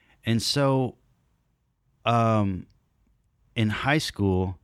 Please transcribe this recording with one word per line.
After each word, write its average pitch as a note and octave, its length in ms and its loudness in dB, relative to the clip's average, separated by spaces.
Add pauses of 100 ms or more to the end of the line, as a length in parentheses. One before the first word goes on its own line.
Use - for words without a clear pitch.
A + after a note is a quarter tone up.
(260)
And A2+ 160 0
so, C3+ 540 0 (1080)
um, A2+ 600 2 (880)
in A2 140 2
high C3 280 -2
school F#2+ 680 -2